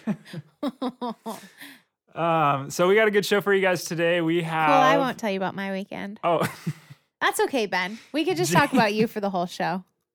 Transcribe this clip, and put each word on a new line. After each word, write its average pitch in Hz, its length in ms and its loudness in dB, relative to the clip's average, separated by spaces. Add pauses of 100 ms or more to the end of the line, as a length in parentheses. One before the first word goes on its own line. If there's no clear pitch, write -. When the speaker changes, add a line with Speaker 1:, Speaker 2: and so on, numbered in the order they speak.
Speaker 1:
<laughs> - 1300 -8 (760)
Speaker 2:
Um, 151 560 0
so 175 180 2
we 196 60 6
got 220 140 6
a - 20 2
good 202 140 2
show 202 160 2
for 196 140 0
you 196 80 2
guys 185 220 0
today. 170 360 0
We 165 220 0
have 160 260 0
Speaker 1:
Cool, 151 80 6
I - 220 6
won't - 200 -2
tell 220 120 -4
you 196 80 -4
about 185 160 -4
my 196 180 -6
weekend. 202 500 -10
Speaker 2:
Oh. 170 240 2 (420)
<laughs> - 340 -20
Speaker 1:
That's 392 180 0
okay, 269 260 0
Ben. 185 320 -4 (140)
We 302 120 0
could 349 120 0
just 339 160 0
Speaker 2:
Jane 330 80 6
Speaker 1:
talk 285 120 2
about 226 200 4
you 214 140 2
for 220 140 -6
the 196 100 -2
whole 180 160 -2
show. 180 360 -4 (320)